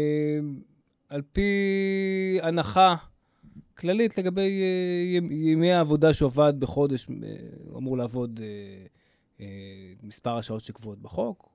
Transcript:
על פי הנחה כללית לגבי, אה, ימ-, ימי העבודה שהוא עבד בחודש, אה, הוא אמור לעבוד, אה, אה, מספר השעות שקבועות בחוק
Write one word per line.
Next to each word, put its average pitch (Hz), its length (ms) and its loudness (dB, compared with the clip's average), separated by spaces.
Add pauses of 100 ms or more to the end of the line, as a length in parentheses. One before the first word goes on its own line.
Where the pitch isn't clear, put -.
(1080)
על 143 140 -6 (100)
פי 196 100 0 (1000)
הנחה 170 520 4 (840)
כללית 214 400 0
לגבי, 190 440 0
אה, 180 560 0
ימ-, 175 140 -2
ימי 160 400 4
העבודה 156 420 6
שהוא 139 160 2
עבד 147 280 4
בחודש, 135 520 -2
אה, 127 40 -8 (560)
הוא - 80 -14
אמור 127 200 -4
לעבוד, 120 440 -6
אה, 98 440 -14 (540)
אה, 101 60 -14 (560)
מספר 117 340 -4
השעות 110 280 -6
שקבועות 104 340 -14
בחוק 190 560 -8